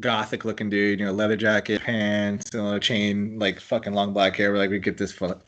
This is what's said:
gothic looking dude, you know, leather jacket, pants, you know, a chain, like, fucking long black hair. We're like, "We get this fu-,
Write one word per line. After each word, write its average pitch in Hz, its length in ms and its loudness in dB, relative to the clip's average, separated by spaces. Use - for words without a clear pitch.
gothic 113 460 -2
looking 107 240 -4
dude, 101 300 2
you 104 60 0
know, 95 60 -2
leather 107 240 2
jacket, 107 460 2
pants, 104 720 -2
you 113 80 -4
know, 101 120 -2
a 101 60 0
chain, 104 580 0
like, 98 220 0
fucking 113 320 -4
long 101 220 0
black 95 220 4
hair. 101 160 4
We're 101 60 2
like, 98 120 2
"We 101 80 0
get 98 180 -2
this 98 160 -4
fu-, 92 360 -4